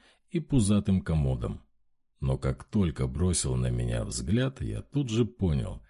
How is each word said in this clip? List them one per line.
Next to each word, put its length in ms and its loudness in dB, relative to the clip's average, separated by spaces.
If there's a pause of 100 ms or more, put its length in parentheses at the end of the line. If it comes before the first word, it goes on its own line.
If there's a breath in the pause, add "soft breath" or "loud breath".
(280 soft breath)
и 100 -4
пузатым 640 2
комодом. 640 -2 (560)
Но 160 0
как 280 -4
только 420 0
бросил 500 0
на 140 0
меня 340 -2
взгляд, 560 -2
я 220 -6
тут 260 -4
же 160 2
понял – 640 -2